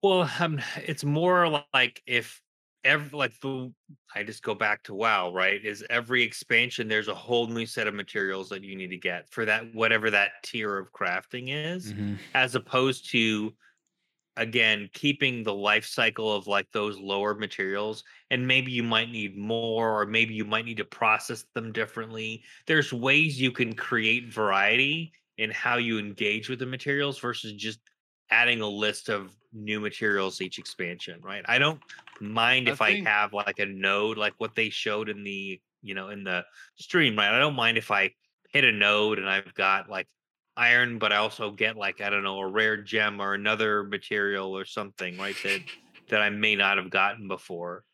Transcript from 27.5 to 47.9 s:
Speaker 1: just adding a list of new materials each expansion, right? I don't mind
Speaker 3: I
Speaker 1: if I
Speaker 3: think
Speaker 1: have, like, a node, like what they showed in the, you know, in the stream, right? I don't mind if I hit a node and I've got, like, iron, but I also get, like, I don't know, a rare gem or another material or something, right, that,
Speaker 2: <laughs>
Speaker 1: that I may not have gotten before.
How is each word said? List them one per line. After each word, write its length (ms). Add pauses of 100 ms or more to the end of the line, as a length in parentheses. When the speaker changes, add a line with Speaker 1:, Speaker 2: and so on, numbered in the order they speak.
Speaker 1:
just 280 (500)
adding 300
a 80
list 400
of 260 (180)
new 260
materials 640
each 180
expansion, 640
right? 260
I 120
don't 220 (400)
mind 460
Speaker 3:
I 40
Speaker 1:
if 100
I 140
Speaker 3:
think 100
Speaker 1:
have, 280
like, 260
a 80
node, 500
like 220
what 160
they 160
showed 380
in 140
the, 380 (220)
you 120
know, 140
in 160
the 200 (320)
stream, 400
right? 160
I 60
don't 160
mind 220
if 140
I 240 (340)
hit 160
a 80
node 460
and 100
I've 260
got, 340
like, 180 (500)
iron, 420
but 140
I 40
also 340
get, 260
like, 240
I 80
don't 140
know, 160
a 80
rare 360
gem 380
or 140
another 500
material 720
or 80
something, 520
right, 260
that, 200 (220)
Speaker 2:
<laughs> 240
Speaker 1:
that 120
I 100
may 240
not 220
have 140
gotten 380
before. 640